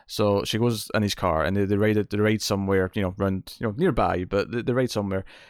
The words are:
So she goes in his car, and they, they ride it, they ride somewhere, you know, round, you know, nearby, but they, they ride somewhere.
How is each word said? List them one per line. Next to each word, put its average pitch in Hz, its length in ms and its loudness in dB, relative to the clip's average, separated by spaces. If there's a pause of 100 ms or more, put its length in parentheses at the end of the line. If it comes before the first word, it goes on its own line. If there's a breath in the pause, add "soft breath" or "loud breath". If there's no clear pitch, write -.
So 101 380 2
she 107 140 -2
goes 117 360 0
in 107 80 2
his 101 120 0
car, 80 300 0
and 92 120 0
they, 101 80 2
they 101 120 2
ride 107 200 2
it, 104 140 0
they 101 80 -2
ride 107 220 2
somewhere, 98 540 0
you 107 80 -2
know, 95 160 -2
round, 95 400 -2
you 117 80 -4
know, 104 100 -4
nearby, 107 480 0
but 98 260 -2
they, 117 120 -4
they 120 100 -2
ride 123 180 0
somewhere. 95 340 -2 (260 loud breath)